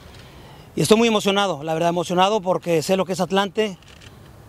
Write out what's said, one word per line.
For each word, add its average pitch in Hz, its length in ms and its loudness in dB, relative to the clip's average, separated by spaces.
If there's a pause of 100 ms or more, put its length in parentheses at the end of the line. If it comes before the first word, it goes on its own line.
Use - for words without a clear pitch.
(760)
Y - 60 -2
estoy 185 160 6
muy 233 120 4
emocionado, 196 540 0
la 160 120 -4
verdad 170 160 0
emocionado, 185 500 0
porque 170 400 -2
sé 185 160 0
lo 185 80 0
que 175 80 -6
es 170 80 -4
Atlante, 190 560 -2 (720)